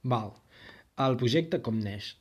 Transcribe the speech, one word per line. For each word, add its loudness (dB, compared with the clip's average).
Val. -2
El 4
projecte 2
com -2
neix? -8